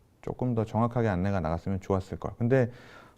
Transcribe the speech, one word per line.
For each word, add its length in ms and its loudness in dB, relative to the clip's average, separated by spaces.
조금 340 -4
더 100 2
정확하게 440 0
안내가 320 2
나갔으면 400 -2
좋았을 380 -2
걸. 180 -6
근데 340 2